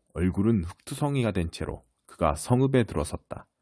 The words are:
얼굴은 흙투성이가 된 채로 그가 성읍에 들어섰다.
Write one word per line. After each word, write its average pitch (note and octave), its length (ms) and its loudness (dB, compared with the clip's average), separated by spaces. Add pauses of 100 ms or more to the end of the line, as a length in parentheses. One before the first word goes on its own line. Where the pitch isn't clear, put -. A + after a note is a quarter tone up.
(120)
얼굴은 F#2+ 520 2
흙투성이가 C3+ 680 -2
된 F2 180 0
채로 - 340 -8 (200)
그가 - 300 0
성읍에 B2+ 500 2
들어섰다. - 600 -6 (160)